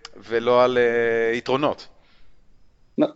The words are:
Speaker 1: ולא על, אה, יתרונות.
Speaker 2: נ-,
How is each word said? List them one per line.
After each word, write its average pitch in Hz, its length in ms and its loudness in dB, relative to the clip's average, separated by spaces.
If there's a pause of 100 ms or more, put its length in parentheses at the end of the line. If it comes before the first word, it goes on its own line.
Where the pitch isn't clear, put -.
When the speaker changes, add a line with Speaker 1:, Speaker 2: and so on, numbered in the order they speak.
(160)
Speaker 1:
ולא 117 480 2
על, 127 140 2
אה, 117 580 0
יתרונות. 127 520 -4 (1080)
Speaker 2:
נ-, - 60 2 (120)